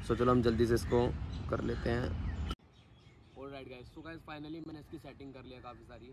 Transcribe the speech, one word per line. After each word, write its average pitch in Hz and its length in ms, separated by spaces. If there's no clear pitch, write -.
So 113 100
चलो 120 140
हम 123 100
जल्दी 117 240
से 117 80
इसको 120 320
कर 117 140
लेते 120 260
हैं। 120 120
ऑलराइट 135 300
guys, 123 180
so 160 180
guys 160 160
finally 151 460
मैंने 156 120
इसकी 156 180
setting 135 360
कर 127 160
लिया 127 120
काफ़ी 120 240
सारी 120 280